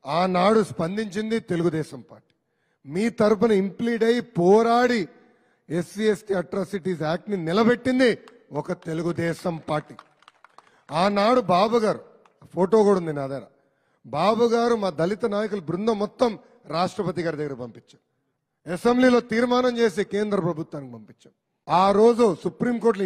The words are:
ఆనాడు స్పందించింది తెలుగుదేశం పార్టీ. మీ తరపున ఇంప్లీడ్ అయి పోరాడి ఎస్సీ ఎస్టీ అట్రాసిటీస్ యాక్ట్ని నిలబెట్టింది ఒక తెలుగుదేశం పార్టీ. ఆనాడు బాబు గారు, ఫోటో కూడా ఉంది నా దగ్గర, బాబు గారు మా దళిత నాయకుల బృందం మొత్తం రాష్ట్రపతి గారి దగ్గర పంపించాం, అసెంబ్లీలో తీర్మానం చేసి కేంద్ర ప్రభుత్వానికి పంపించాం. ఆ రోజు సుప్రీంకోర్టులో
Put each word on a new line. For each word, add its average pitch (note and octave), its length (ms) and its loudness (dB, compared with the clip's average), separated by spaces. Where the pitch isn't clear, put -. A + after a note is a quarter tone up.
ఆనాడు F3+ 580 2
స్పందించింది G#3 760 -4
తెలుగుదేశం D#3+ 500 -4
పార్టీ. - 240 -20
మీ E3 180 -4
తరపున G#3+ 320 2
ఇంప్లీడ్ A#3 460 -2
అయి A#3+ 100 2
పోరాడి A3+ 640 4
ఎస్సీ F3 440 -6
ఎస్టీ G3 220 -6
అట్రాసిటీస్ F#3 760 -6
యాక్ట్ని F3+ 280 -4
నిలబెట్టింది A#3+ 600 2
ఒక F3+ 120 -8
తెలుగుదేశం E3+ 720 -4
పార్టీ. D3+ 260 -4
ఆనాడు G3+ 380 2
బాబు G3 440 2
గారు, E3+ 160 -2
ఫోటో F#3+ 320 2
కూడా G3 140 4
ఉంది E3 180 -6
నా C#3 140 -6
దగ్గర, B2 140 -10
బాబు F#3 400 0
గారు A#3+ 280 2
మా F#3+ 80 -2
దళిత F#3+ 240 -2
నాయకుల G#3 340 -4
బృందం G#3 360 -2
మొత్తం A3+ 260 -2
రాష్ట్రపతి F3+ 480 -4
గారి D#3+ 180 -4
దగ్గర C#3+ 140 -8
పంపించాం, A#2 460 -18
అసెంబ్లీలో B3 460 4
తీర్మానం B3 460 0
చేసి G3+ 260 0
కేంద్ర G3+ 320 -2
ప్రభుత్వానికి D3+ 500 -8
పంపించాం. - 360 -20
ఆ E3+ 160 4
రోజు A#3 260 6
సుప్రీంకోర్టులో A3+ 640 -2